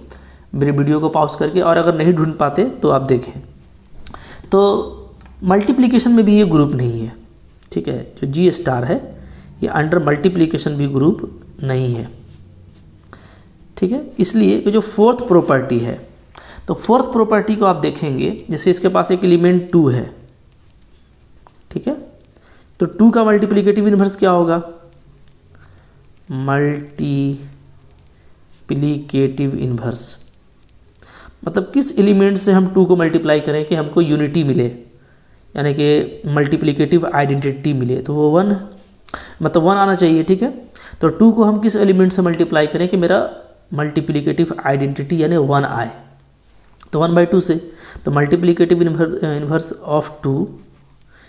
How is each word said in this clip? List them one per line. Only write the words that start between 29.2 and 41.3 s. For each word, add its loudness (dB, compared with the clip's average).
inverse -8
मतलब -4
किस -2
element 4
से 0
हम 4
टू 4
को 4
multiply 2
करें -2
कि -2
हमको 0
unity 0
मिले, 0
यानी -2
कि 0
multiplicative 0
identity -2
मिले, -2
तो -6
वो 2
वन, 2
मतलब 2
वन 4
आना 2
चाहिए, 2
ठीक 0
है। -2
तो 2
टू 4